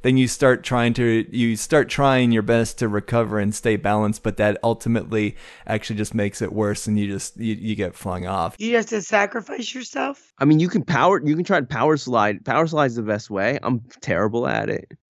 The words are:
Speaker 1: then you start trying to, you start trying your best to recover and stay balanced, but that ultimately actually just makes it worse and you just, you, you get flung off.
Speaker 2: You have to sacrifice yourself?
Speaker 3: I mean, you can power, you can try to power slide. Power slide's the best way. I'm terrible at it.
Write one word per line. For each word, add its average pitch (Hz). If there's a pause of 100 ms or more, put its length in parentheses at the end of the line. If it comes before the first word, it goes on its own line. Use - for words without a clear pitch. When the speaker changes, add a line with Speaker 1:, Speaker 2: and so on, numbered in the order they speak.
Speaker 1:
then 131
you 127
start 127
trying 120
to, 117
you 117
start 147
trying 131
your 110
best 117
to 120
recover 107
and 104
stay 110
balanced, 104
but 104
that 104
ultimately 110 (320)
actually 110
just 104
makes 101
it 98
worse 104
and 107
you 101
just, -
you, 110
you 107
get 95
flung 92
off. 90
Speaker 2:
You 233
have 220
to 208
sacrifice 220
yourself? 269
Speaker 3:
I 135
mean, 156
you 180
can 175
power, 156
you 151
can 170
try 185
to 127
power 143
slide. 107
Power 151
slide's 143
the 117
best 107
way. 104
I'm 120 (200)
terrible 107
at -
it. - (240)